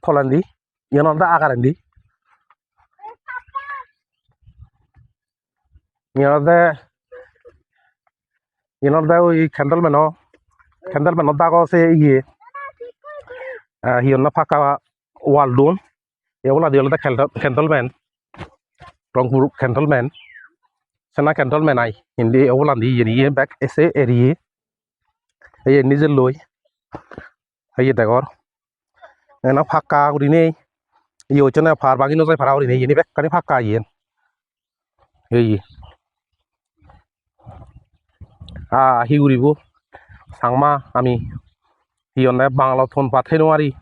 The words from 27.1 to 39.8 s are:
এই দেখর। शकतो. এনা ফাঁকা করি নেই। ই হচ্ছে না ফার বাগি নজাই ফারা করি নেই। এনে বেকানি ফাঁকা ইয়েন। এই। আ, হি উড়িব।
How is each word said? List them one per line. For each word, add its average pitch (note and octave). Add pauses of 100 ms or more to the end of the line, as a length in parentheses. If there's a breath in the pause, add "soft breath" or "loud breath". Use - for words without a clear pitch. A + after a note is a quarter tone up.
এই C3
দেখর। A#2 (140)
शकतो. -
এনা C#3
ফাঁকা D3
করি C#3+
নেই। E3 (800)
ই C#3+
হচ্ছে C#3
না D#3+
ফার C3
বাগি D3
নজাই D#3+
ফারা C#3
করি C#3+
নেই। B2+
এনে C#3
বেকানি D#3
ফাঁকা D3+
ইয়েন। A2 (1500)
এই। A2+ (3000)
আ, B2+
হি D3
উড়িব। C#3+ (840 soft breath)